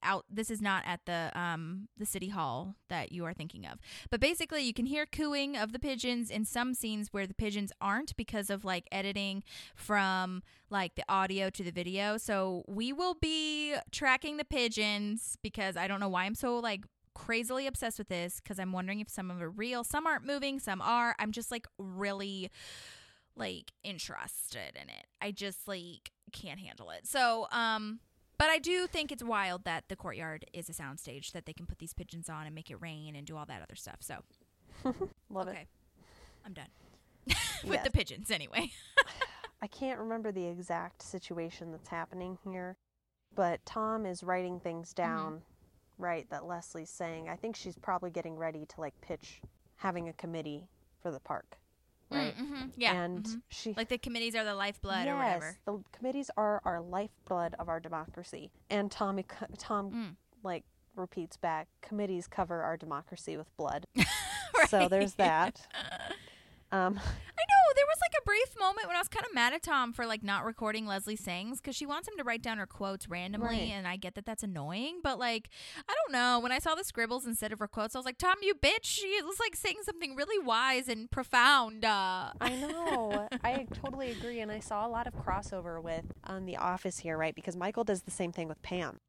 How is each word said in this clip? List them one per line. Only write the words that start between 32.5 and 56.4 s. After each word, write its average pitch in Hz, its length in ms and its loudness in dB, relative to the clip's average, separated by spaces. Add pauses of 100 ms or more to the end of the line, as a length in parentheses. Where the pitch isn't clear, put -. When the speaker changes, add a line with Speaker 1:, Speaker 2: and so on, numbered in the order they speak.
Speaker 1:
make 160 160 -14
it 131 100 -12
rain 156 340 -10
and 143 120 -12
do 156 100 -10
all 151 80 -8
that 135 160 -10
other - 140 -14
stuff. - 260 -12
So, - 220 -10 (600)
Speaker 2:
<laughs> - 20 -16 (460)
Love 190 180 -4
it. - 20 -6
Speaker 1:
okay. 165 160 -10 (800)
I'm 196 80 -12
done. 160 140 -16 (280)
<laughs> - 300 -20
With - 480 0
Speaker 2:
Yes. - 100 2
Speaker 1:
the - 60 2
pigeons, - 400 0
anyway. 208 400 0 (260)
<laughs> - 680 2
Speaker 2:
I 214 40 -6
can't 262 340 -4
remember 226 320 -2
the 185 140 -2
exact 175 560 -4
situation 170 680 -6
that's 160 200 -14
happening 180 520 -6
here, 185 360 -8 (560)
but 175 320 4
Tom 220 400 0
is 180 160 -4
writing 180 360 2
things 165 360 -6
Speaker 1:
Mm-hmm. 185 120 0
Speaker 2:
down, 160 360 -2 (560)
right, 170 320 -2
that 147 160 -6
Leslie's 170 420 -8
saying. 165 400 -6
I 170 80 -6
think 220 200 -6
she's 185 200 -10
probably 180 340 0
getting 165 260 -4
ready 160 280 -4
to, - 160 -16
like, 147 220 -8
pitch - 400 -10 (340)
having 175 320 -4
a 160 60 -10
committee 160 520 -6 (360)
for 175 80 -2
the 135 100 -6
park. - 380 -8 (520)
Speaker 1:
Mm, 285 60 -2
Speaker 2:
Right? 269 200 0
Speaker 1:
mm-hmm. 277 260 -6 (140)
Yeah. 233 180 4
Speaker 2:
And 180 280 -2
Speaker 1:
Mm-hmm. 220 160 -4 (120)
Speaker 2:
she - 240 -6
Speaker 1:
Like, 226 140 -2
the 247 100 0
committees 233 360 -4
are 226 100 2
the 208 100 0
lifeblood 196 520 0
or 277 80 2
Speaker 2:
Yes, - 20 0
Speaker 1:
whatever. 180 500 0
Speaker 2:
the 202 180 -4 (120)
committees 262 400 -2
are 208 280 4